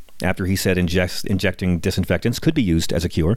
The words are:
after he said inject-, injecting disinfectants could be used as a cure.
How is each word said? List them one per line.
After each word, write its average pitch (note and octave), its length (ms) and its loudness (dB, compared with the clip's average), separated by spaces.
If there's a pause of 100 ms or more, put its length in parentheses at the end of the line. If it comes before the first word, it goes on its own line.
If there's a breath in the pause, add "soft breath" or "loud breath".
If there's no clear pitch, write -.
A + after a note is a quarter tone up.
(220)
after F#2 240 -2
he F#2+ 100 0
said F#2 220 0
inject-, F2+ 480 0
injecting F#2 540 0
disinfectants F2+ 580 0
could - 160 0
be D3+ 80 0
used E2+ 320 2
as E2 100 0
a E2+ 60 -2
cure. E2+ 280 0